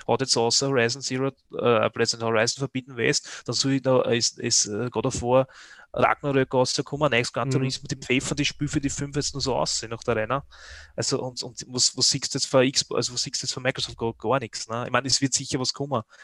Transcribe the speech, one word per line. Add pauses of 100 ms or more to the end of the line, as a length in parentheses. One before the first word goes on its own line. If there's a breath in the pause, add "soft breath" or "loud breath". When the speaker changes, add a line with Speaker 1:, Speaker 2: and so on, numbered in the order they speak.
Speaker 1:
hat
jetzt
außer
Horizon
Zero, (240)
äh,
Horizon
Forbidden
West,
dann
soll
ich
da,
ist,
ist,
äh,
God
of
War (460 loud breath)
Ragnarök
rausgekommen,
neues
Gran
Speaker 2:
Mhm.
Speaker 1:
Turismo,
die
pfeffern
die
Spiel
für
die
fünf
jetzt
nur
so
aus,
nach
der
Arena. (520 loud breath)
Also,
und,
und
was,
was
siehst
du
jetzt
für
Xbox,
also
was
siehst
du
jetzt
für
Microsoft?
Gar,
gar
nichts,
ne?
Ich
meine,
es
wird
sicher
was
kommen. (220 loud breath)